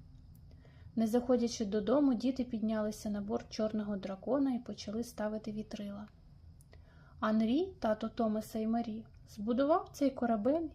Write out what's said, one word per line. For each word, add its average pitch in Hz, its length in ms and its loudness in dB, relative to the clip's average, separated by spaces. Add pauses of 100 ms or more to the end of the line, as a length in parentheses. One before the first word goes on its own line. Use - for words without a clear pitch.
(960)
Не 226 120 2
заходячи 240 580 2
додому, 226 480 4
діти 247 300 0
піднялися 214 680 -2
на 208 120 -4
борт 220 280 -4
чорного 214 480 -2
дракона 226 560 0
і 233 60 -2
почали 214 440 -6
ставити 214 480 -6
вітрила. 208 560 -8 (1120)
Анрі, 226 480 4 (120)
тато 220 300 0
Томаса 220 500 -2
і 220 80 0
Марі, 226 380 -2 (240)
збудував 277 640 2
цей 269 180 2
корабель, 247 640 2